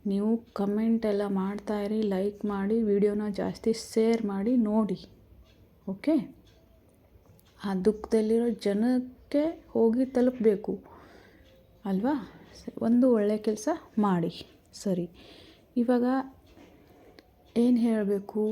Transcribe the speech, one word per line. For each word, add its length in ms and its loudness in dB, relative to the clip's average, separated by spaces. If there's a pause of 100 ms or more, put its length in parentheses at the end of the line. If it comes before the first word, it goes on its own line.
ನೀವು 240 0 (220)
ಕಾಮೆಂಟ್ 540 0
ಎಲ್ಲ 200 0
ಮಾಡ್ತಾಯಿರಿ, 760 -4
ಲೈಕ್ 420 -2
ಮಾಡಿ, 380 -2
ವಿಡಿಯೋನ 460 2
ಜಾಸ್ತಿ 440 -4
ಶೇರ್ 540 0
ಮಾಡಿ 300 -2
ನೋಡಿ. 420 0 (880)
ಓಕೆ, 280 -2 (1500)
ಆ 140 -4
ದುಃಖದಲ್ಲಿರೋ 760 2
ಜನಕ್ಕೆ 920 0 (260)
ಹೋಗಿ 380 2
ತಲುಪಬೇಕು 680 0 (1120)
ಅಲ್ವಾ? 300 0 (680)
ಒಂದು 280 4
ಒಳ್ಳೆ 280 2
ಕೆಲಸ 300 -2 (300)
ಮಾಡಿ. 340 2 (400)
ಸರಿ, 340 -4 (720)
ಇವಾಗ 280 2 (1500)
ಏನು 200 4
ಹೇಳಬೇಕು 760 0